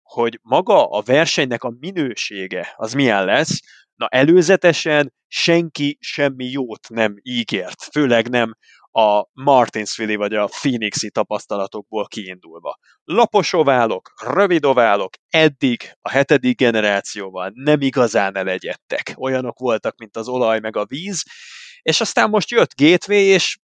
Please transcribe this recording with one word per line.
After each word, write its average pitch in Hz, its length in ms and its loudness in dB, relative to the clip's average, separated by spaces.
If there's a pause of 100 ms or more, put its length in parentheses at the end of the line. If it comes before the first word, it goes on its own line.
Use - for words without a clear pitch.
hogy 117 340 -4
maga 151 480 2
a 104 120 -4
versenynek 131 640 0
a 120 140 -8
minősége, 107 960 -8
az 110 160 -8
milyen 120 320 2
lesz, 123 360 0 (340)
na 117 120 -6
előzetesen 156 1080 4 (120)
senki 165 760 0
semmi 135 440 -4
jót 127 440 -8
nem 110 340 -2
ígért, 107 600 -6 (100)
főleg 120 360 2
nem 117 280 0 (340)
a 104 420 0
Martinsville-i 117 840 0
vagy 104 180 -4
a 104 120 0
Phoenixi 110 640 -4
tapasztalatokból 104 960 -6
kiindulva. 87 720 -14 (260)
Lapos 202 480 0
oválok, 127 600 0 (220)
rövid 175 300 2
oválok, 113 480 2 (160)
eddig 147 720 0
a - 100 -10
hetedik 131 460 2
generációval 101 1000 0
nem 143 260 2
igazán 113 560 0
elegyedtek. 92 800 -6
Olyanok 131 420 -4
voltak, 117 400 -2
mint 110 180 -20
az 113 120 -8
olaj 113 320 0
meg 110 160 -8
a 104 100 -2
víz, 165 360 -8 (600)
és 240 180 0
aztán 220 300 0
most 202 200 0
jött 226 300 0
Gateway, 180 400 4
és 190 440 2